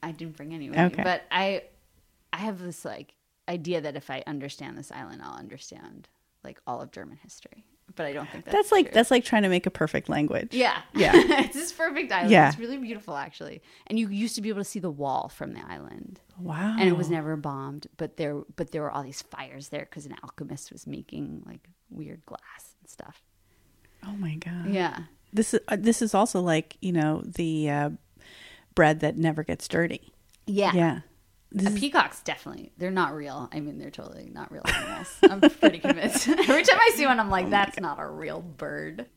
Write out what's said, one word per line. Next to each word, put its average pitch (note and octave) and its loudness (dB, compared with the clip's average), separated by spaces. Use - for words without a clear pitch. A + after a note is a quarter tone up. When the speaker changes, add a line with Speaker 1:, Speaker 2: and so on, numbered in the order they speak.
Speaker 1:
I E3 -8
didn't D#3+ -14
bring D3+ -14
any D3 -12
with - -6
Speaker 2:
Okay. F3 4
Speaker 1:
me, G3 0
but F3+ 0
I, F#3+ 0
I - -4
have G3 -6
this, F3+ -10
like, - -14
idea E3+ -4
that D3 -6
if C#3+ -12
I C3+ -8
understand C#3 -10
this - -16
island, G#2 -14
I'll C2+ -14
understand, - -18
like, C3 -18
all A#2+ -8
of B2 -16
German - -16
history. - -20
But D#3 -6
I C#3+ -8
don't D3 -8
think - -16
that's - -2
Speaker 2:
That's G#4 2
like, G4 6
Speaker 1:
true. - -8
Speaker 2:
that's A#3 6
like B3 6
trying G#3+ 2
to F#3+ 4
make F3+ 2
a F3+ 0
perfect - -2
language. D3+ 0
Speaker 1:
Yeah. B3 2
Speaker 2:
Yeah. F3+ 6
Speaker 1:
<laughs> C#4+ 8
It's - -8
this D#4 -6
perfect D#4+ -4
island. F#3+ 4
Speaker 2:
Yeah. D#3 10
Speaker 1:
It's D3 -2
really A#3 -8
beautiful, A3 -10
actually. C#3+ -12
And A3 0
you G#3+ 0
used G#3 -2
to A3 -6
be G#3+ -4
able G3+ -4
to G3 -6
see - -8
the F3 -4
wall C#3+ -4
from - -10
the - -14
island. - -16
Speaker 2:
Wow. F3+ -4
Speaker 1:
And F#3+ 6
it E3+ 6
was D#3 0
never D#3 -2
bombed, C#3 -8
but D#3 -8
there, D3 -4
but E3 -8
there D#3 -6
were D3 -4
all C#3 -6
these C3+ -14
fires C3+ -16
there C#3+ -8
'cause D3 -16
an - -14
alchemist - -14
was - -20
making, D3 -12
like, - -20
weird D#3 -16
glass - -20
and - -20
stuff. - -20
Speaker 2:
Oh G3 -12
my F3 -6
God. E3+ -8
Speaker 1:
Yeah. F3 -2
Speaker 2:
This A3 0
is, A3 4
uh, G#3+ 0
this A3 2
is G#3+ 2
also G3 4
like, E3 0
you F#3 -2
know, D#3 2
the, D#3+ -2
uh, C#3+ 0
bread D#3 6
that D3+ 0
never D#3 0
gets - -6
dirty. - -2
Speaker 1:
Yeah. G3 2
Speaker 2:
Yeah. E3 4
This G3 0
Speaker 1:
Uh, - 2
Speaker 2:
is G#3 -2
Speaker 1:
peacocks, - 0
definitely. - -10
They're F3+ -4
not E3 0
real. C#3+ -10
I D3+ -6
mean, D3 -10
they're D3 -12
totally - -16
not D3 -14
real - -14
animals. - -4
<laughs> - 8
I'm G3 6
pretty D4+ 6
convinced. - 0
<laughs> - -
Every D#4+ 6
time - 8
I A4+ 8
see D4 2
one, B3 6
I'm G#3 0
like, F#3 2
Speaker 2:
Oh G3 -2
my - -4
Speaker 1:
"That's G3+ 2
Speaker 2:
God. - -6
Speaker 1:
not D3 -6
a D3+ -6
real D#3 -8
bird." D3+ -10